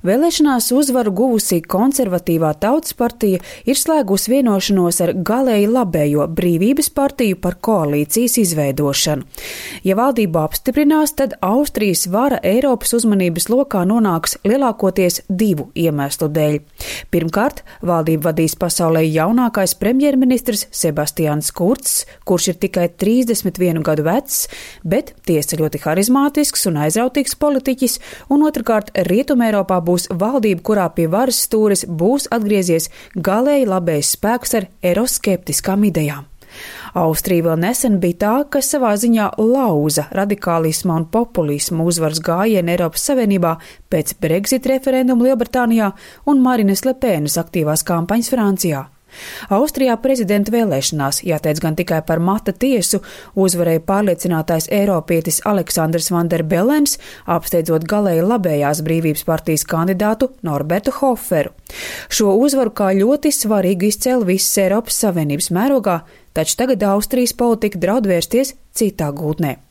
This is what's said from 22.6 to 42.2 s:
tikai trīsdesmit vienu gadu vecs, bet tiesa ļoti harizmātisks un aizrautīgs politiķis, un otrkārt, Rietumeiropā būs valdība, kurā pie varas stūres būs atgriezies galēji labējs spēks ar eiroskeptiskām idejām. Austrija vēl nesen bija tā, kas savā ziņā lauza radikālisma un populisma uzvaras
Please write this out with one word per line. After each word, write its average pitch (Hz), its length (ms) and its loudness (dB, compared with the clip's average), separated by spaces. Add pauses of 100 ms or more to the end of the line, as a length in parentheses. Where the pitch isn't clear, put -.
tikai 175 240 0
trīsdesmit 220 720 0
vienu 165 240 0
gadu 151 240 0
vecs, - 280 -2 (500)
bet 202 220 0 (180)
tiesa 151 320 0
ļoti 151 240 -2
harizmātisks 269 840 2
un 151 100 -2
aizrautīgs 233 560 0
politiķis, 262 640 0 (340)
un 294 140 4
otrkārt, 226 500 -2
Rietumeiropā 202 880 2
būs 175 240 0
valdība, 208 560 0
kurā 208 220 2 (100)
pie 165 160 0
varas 247 320 0
stūres 214 400 2
būs 196 480 0
atgriezies 196 560 0 (240)
galēji 247 560 2
labējs 170 480 0
spēks 240 400 -2
ar 190 120 -2 (120)
eiroskeptiskām 190 1120 0
idejām. 147 340 -2 (720)
Austrija 165 540 2
vēl 165 100 0
nesen 214 400 0
bija 175 220 0
tā, 208 100 2 (160)
kas 269 240 -2
savā 247 240 2
ziņā 220 300 2 (100)
lauza 190 720 2 (100)
radikālisma 170 800 -2
un 165 160 -2
populisma 165 720 -2
uzvaras 160 400 -2